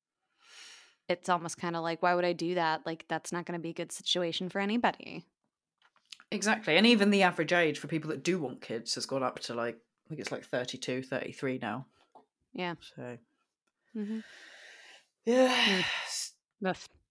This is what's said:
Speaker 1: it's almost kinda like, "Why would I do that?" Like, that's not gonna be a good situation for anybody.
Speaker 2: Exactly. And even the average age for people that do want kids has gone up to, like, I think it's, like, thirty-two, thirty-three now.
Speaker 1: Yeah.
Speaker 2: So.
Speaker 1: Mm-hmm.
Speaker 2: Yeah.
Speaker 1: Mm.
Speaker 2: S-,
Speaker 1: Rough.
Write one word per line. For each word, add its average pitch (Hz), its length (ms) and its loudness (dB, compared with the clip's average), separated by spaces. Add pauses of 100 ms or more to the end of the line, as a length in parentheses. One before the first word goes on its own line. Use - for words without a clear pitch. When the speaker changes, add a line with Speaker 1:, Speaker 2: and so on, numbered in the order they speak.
(1080)
Speaker 1:
it's 180 220 -2
almost 170 280 0
kinda 170 220 -2
like, 165 220 -2
"Why 180 120 4
would 175 120 4
I 175 80 2
do 170 200 -2
that?" 160 300 0
Like, 160 240 -8
that's 160 240 -4
not 170 140 -4
gonna 175 120 -6
be 165 120 -6
a 160 40 -10
good 165 180 -6
situation 175 580 -2
for 196 100 -4
anybody. 202 640 -2 (1080)
Speaker 2:
Exactly. 208 460 2
And 208 100 8
even 208 240 8
the 196 120 6
average 175 320 4
age 160 240 4
for - 80 -10
people 156 240 -4
that 151 120 -6
do 180 160 0
want 131 220 -6
kids - 360 -6
has 120 100 -6
gone 135 160 -2
up - 180 -2
to, - 140 -8
like, 117 220 -4
I - 340 -20
think 151 100 -8
it's, - 100 -6
like, 131 140 -8
thirty-two, 127 580 -4
thirty-three 131 560 -6
now. 117 280 -6 (680)
Speaker 1:
Yeah. 175 220 -6 (200)
Speaker 2:
So. 123 240 -12 (800)
Speaker 1:
Mm-hmm. 220 240 -6 (1040)
Speaker 2:
Yeah. 247 400 4
Speaker 1:
Mm. 190 200 4 (200)
Speaker 2:
S-, - 280 -6 (280)
Speaker 1:
Rough. 185 280 -4 (220)